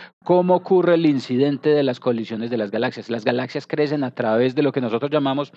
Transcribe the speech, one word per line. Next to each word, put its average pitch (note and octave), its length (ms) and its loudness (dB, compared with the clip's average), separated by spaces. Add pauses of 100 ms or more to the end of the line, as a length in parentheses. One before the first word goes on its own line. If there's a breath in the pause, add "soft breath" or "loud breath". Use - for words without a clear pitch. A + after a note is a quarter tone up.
(240 loud breath)
cómo F3+ 300 4
ocurre F3+ 400 4
el E3 100 4
incidente C#3 640 0
de D3 140 4
las B2+ 180 -2
colisiones A2+ 480 -4
de A#2+ 80 -4
las G#2+ 140 -2
galaxias. A2+ 400 -6
Las A2+ 160 -6
galaxias B2+ 400 -4
crecen D3 380 -2
a C3 100 -8
través B2 400 0
de D3 80 0
lo C3+ 100 0
que C#3 80 -4
nosotros B2+ 300 -2
llamamos C#3 460 -2